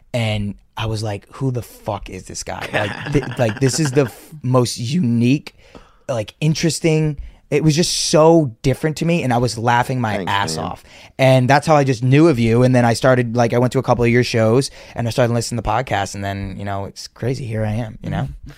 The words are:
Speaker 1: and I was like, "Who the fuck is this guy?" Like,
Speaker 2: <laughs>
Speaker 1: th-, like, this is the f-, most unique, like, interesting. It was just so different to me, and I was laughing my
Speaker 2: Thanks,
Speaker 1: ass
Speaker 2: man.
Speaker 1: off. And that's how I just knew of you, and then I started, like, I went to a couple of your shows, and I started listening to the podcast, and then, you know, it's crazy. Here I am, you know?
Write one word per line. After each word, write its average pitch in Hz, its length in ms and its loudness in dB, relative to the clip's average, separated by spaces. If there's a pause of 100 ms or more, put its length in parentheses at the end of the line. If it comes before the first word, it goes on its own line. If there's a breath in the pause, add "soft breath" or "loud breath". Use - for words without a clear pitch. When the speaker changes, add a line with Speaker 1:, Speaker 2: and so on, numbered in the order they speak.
(140)
Speaker 1:
and 107 420 -4 (220)
I 110 100 -6
was 110 160 -4
like, 101 300 -8
"Who 135 180 -2
the 120 100 -4
fuck - 480 -10
is 92 140 -14
this - 200 -14
guy?" 92 300 -8
Like, 101 180 -4
Speaker 2:
<laughs> - 220 -10
Speaker 1:
th-, 123 240 -2
like, 113 220 0
this 135 220 0
is 143 100 0
the 139 140 2
f-, - 240 -14 (140)
most 123 340 0
unique, 120 800 0 (540 loud breath)
like, 113 320 -6
interesting. 156 760 0 (340 soft breath)
It 147 120 0
was 156 120 4
just 170 180 0
so 160 680 4
different 143 340 0
to 160 80 -2
me, 170 180 0
and 127 80 0
I 120 60 2
was 120 200 0
laughing 120 440 0
my 104 160 -2
Speaker 2:
Thanks, 95 140 -4
Speaker 1:
ass 98 260 -2
Speaker 2:
man. 92 80 -6
Speaker 1:
off. 95 180 -10 (340 loud breath)
And 131 300 4
that's 147 200 2
how 156 80 6
I 143 100 4
just 127 180 -2
knew 143 240 6
of 131 120 2
you, 117 240 4
and 127 120 4
then 123 100 4
I 117 80 4
started, 123 440 2
like, 117 160 2
I 120 60 2
went 123 140 2
to 135 60 2
a - 40 -4
couple 120 200 2
of 117 60 4
your 120 140 4
shows, 113 480 2 (240 loud breath)
and 120 120 -4
I 113 40 -4
started 120 220 2
listening 117 260 -4
to 101 40 -10
the 113 60 -4
podcast, 107 460 -2
and 98 100 -8
then, 98 320 -8
you 101 80 -10
know, 98 200 -6
it's - 220 -16
crazy. 120 380 -8
Here 110 180 -4
I 107 100 -4
am, 110 300 -8
you - 60 -10
know? 147 180 -4 (300 loud breath)